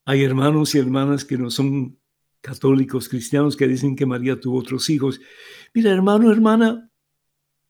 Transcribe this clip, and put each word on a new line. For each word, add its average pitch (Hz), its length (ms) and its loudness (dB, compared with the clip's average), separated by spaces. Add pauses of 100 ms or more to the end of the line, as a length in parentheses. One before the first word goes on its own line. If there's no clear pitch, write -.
Hay 139 180 2
hermanos 147 520 0
y - 20 4
hermanas 135 480 0
que 131 140 -6
no 123 100 -4
son 135 500 -4 (400)
católicos, 135 680 -2
cristianos, 143 460 -2
que 135 120 0
dicen 131 280 -2
que 139 100 -2
María 127 340 -4
tuvo 127 200 -4
otros 131 320 -6
hijos. 135 280 -2 (540)
Mira, 226 180 2
hermano, 208 400 4
hermana, 220 600 2 (800)